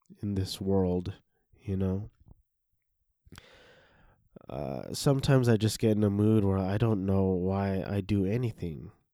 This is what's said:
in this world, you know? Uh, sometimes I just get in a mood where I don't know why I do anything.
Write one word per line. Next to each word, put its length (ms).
in 120
this 260
world, 540
you 160
know? 340
Uh, 440
sometimes 560
I 80
just 220
get 140
in 120
a 60
mood 340
where 140
I 180
don't 300
know 180
why 640
I 140
do 260
anything. 640